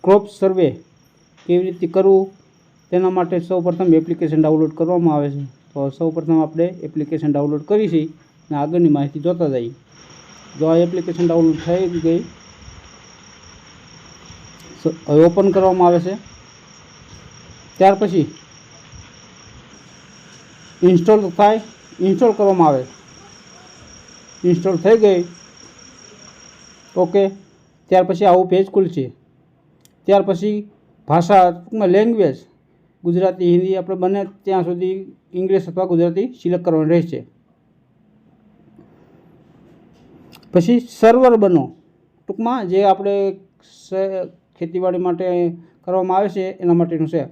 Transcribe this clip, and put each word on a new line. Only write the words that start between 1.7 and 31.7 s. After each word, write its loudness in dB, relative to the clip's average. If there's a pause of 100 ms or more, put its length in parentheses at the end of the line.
કરવું 2 (600)
તેના 0
માટે -2 (120)
સૌપ્રથમ 0
એપ્લિકેશન 0
ડાઉનલોડ 0
કરવામાં 0
આવે -4
છે. -10 (300)
તો -6
સૌપ્રથમ -2
આપણે -4 (200)
એપ્લિકેશન -6
ડાઉનલોડ -4
કરી 0
છે 0 (480)
અને -6
આગળની 0
માહિતી -6
જોતા -2
જઈએ. -6 (840)
જો 0
આ 4
એપ્લિકેશન -4
ડાઉનલોડ 2
થઈ -2
ગઈ, 0 (2500)
સ-, -6
હવે 4
ઓપન 2
કરવામાં 2
આવે 2
છે. -6 (1600)
ત્યાર 6
પછી -2 (2500)
ઇન્સ્ટોલ 4
થાય, 2 (380)
ઇન્સ્ટોલ 0
કરવામાં 2
આવે. -2 (1600)
ઇન્સ્ટોલ 0
થઈ 4
ગઈ. 2 (1700)
ઓકે, 0 (680)
ત્યાર 4
પછી -2
આવું 4
પેજ 0
ખુલશે. -2 (1000)
ત્યાર 2
પછી -4 (520)
ભાષા, 4
ટૂંકમાં -2